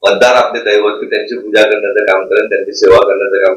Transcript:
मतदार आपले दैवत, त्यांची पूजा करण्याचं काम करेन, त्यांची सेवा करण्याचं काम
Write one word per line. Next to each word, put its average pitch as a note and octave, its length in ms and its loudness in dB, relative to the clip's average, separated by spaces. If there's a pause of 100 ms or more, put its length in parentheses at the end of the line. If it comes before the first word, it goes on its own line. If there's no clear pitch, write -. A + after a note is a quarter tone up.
मतदार B2 300 2
आपले A#2+ 260 0
दैवत, G#2 440 0
त्यांची F#2+ 360 -6
पूजा G#2+ 220 0
करण्याचं G#2 440 0
काम F#2+ 220 0
करेन, G#2+ 220 -4
त्यांची G2 220 -4
सेवा F#2+ 260 4
करण्याचं G2 480 0
काम F#2 120 0